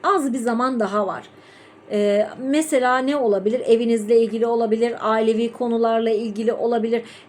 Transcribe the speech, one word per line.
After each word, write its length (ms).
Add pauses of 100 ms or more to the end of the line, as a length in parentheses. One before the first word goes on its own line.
az 280
bir 60
zaman 420
daha 260
var. 160 (720)
Ee, 320 (120)
mesela 600
ne 180
olabilir? 500
Evinizle 540
ilgili 260
olabilir, 540
ailevi 520
konularla 580
ilgili 420
olabilir. 500 (260)